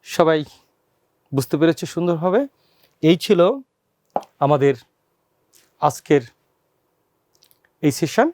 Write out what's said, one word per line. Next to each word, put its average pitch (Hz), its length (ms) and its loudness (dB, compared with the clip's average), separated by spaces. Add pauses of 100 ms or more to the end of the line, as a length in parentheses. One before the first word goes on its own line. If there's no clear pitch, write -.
সবাই 160 320 2 (920)
বুঝতে 135 280 -2
পেরেছ 165 220 2 (120)
সুন্দরভাবে। 175 480 -2 (640)
এই 165 220 4
ছিল 196 140 2 (1040)
আমাদের 139 280 2 (1080)
আজকের 147 420 0 (1600)
এই 147 160 0
সেশন। 220 340 0